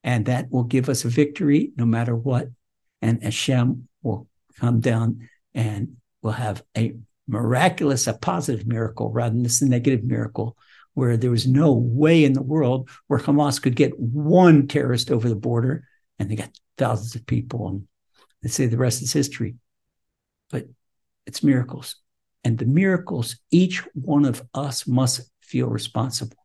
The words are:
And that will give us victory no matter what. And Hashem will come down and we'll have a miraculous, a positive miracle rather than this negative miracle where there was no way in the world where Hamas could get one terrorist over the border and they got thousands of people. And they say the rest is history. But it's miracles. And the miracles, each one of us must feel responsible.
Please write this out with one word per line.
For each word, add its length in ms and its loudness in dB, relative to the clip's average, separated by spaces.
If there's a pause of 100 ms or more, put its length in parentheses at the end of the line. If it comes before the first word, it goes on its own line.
And 240 0
that 240 -2
will 140 0
give 240 0
us 140 -2
victory 720 0
no 80 0
matter 320 0
what. 320 -2 (540)
And 200 0
Hashem 640 -2 (160)
will 240 -6 (320)
come 220 2
down 480 -2 (260)
and 420 -4 (260)
we'll 100 -2
have 320 -6 (120)
a 180 -2 (340)
miraculous, 800 0
a 40 -2
positive 540 -4
miracle 460 -4
rather 180 -2
than 140 0
this 180 0
negative 400 2
miracle 540 -4 (380)
where 220 0
there 140 0
was 160 0
no 260 4
way 520 4
in 80 4
the 100 0
world 480 -2 (160)
where 140 0
Hamas 420 2
could 140 0
get 220 2
one 680 6
terrorist 460 -2
over 160 0
the 80 0
border 480 -2 (340)
and 100 -4
they 60 -4
got 240 -12 (180)
thousands 380 -4
of 120 -12
people. 420 -4
And 180 -8 (560)
they 60 -6
say 180 -2
the 100 0
rest 240 0
is 120 -6
history. 420 -4 (960)
But 160 -8 (580)
it's 200 -10
miracles. 520 -2 (460)
And 160 0
the 80 -2
miracles, 680 0 (160)
each 320 2 (100)
one 300 2
of 180 -2 (100)
us 360 -6
must 420 0 (100)
feel 280 -4
responsible. 760 -6